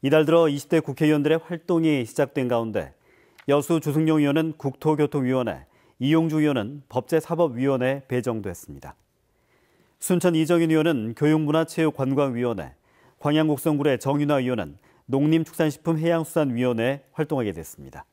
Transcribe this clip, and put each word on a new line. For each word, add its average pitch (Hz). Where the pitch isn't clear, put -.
이달 147
들어 165
이십 143
대 185
국회의원들의 151
활동이 160
시작된 135
가운데 110
여수 147
주승용 156
의원은 151
국토교통위원회, 131
이용주 156
의원은 139
법제사법위원회에 135
배정됐습니다. 107
순천 180
이정인 160
의원은 151
교육문화체육관광위원회, 143
광양곡성군의 151
정윤아 143
의원은 117
농림축산식품해양수산위원회에 147
활동하게 139
됐습니다. 123